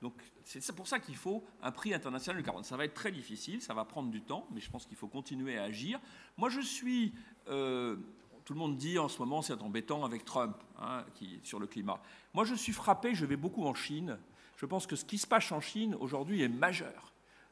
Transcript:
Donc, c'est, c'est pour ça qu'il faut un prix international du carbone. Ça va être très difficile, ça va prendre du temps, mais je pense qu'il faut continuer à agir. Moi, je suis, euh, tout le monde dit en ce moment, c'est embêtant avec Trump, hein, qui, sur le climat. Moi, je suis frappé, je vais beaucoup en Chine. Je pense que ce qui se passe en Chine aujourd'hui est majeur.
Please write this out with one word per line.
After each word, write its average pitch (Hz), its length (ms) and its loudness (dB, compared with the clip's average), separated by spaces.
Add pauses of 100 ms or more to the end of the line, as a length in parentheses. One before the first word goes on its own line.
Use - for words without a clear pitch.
Donc, 120 120 -6 (320)
c'est, 131 160 -10
c'est 208 120 -4
pour 185 140 -10
ça 254 120 2
qu'il 139 180 -10
faut 202 260 -2 (180)
un 127 100 -2
prix 202 220 -2
international 151 480 -2
du 131 40 -2
carbone. 107 180 -2
Ça 127 140 -6
va 147 80 2
être 151 80 -2
très 208 180 -2
difficile, 156 500 -6
ça - 120 -4
va 110 100 0
prendre 131 260 -4
du 107 120 -2
temps, - 320 -4
mais 107 80 -6
je - 80 -10
pense 123 160 -8
qu'il - 100 -16
faut - 120 -8
continuer 131 500 -4
à 101 60 0
agir. 117 360 -2 (380)
Moi, 233 120 4
je 262 120 0
suis, 247 520 2 (360)
euh, 127 460 2 (500)
tout 147 80 -4
le 151 60 -2
monde 151 180 2
dit 165 220 2
en 147 80 4
ce - 120 -4
moment, 139 220 0
c'est 131 180 -2
embêtant 113 460 -2
avec 117 180 -2
Trump, 117 320 2 (240)
hein, 120 240 -4 (120)
qui, 90 260 -10
sur - 180 -6
le 101 60 -2
climat. 101 340 -2 (360)
Moi, 214 100 6
je 240 80 2
suis 220 200 0
frappé, 233 420 6
je 160 100 2
vais 139 120 4
beaucoup 175 280 0
en 135 80 4
Chine. 151 460 -2 (380)
Je - 100 -4
pense 185 180 0
que 151 100 -2
ce - 80 -2
qui 208 140 -2
se - 80 0
passe - 260 8
en 151 100 0
Chine 214 380 0
aujourd'hui 143 440 2
est 123 40 10
majeur. 151 640 2 (380)